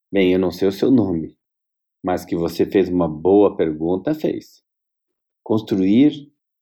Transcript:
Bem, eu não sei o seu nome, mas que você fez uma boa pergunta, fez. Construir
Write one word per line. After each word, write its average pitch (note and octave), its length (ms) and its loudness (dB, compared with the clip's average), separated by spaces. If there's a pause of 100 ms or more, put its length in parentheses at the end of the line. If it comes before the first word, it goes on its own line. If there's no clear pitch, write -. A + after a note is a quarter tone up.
(120)
Bem, F#2+ 220 2
eu F#2 60 2
não F#2 120 -2
sei F#2+ 160 -2
o G2 40 2
seu A2+ 200 0
nome, F#2 440 0 (680)
mas F2+ 200 -4
que - 120 -6
você E2+ 300 -2
fez F#2+ 220 2
uma F2 220 0
boa F#2 480 2
pergunta, E2+ 560 -2
fez. - 500 -8 (800)
Construir A2 880 0 (300)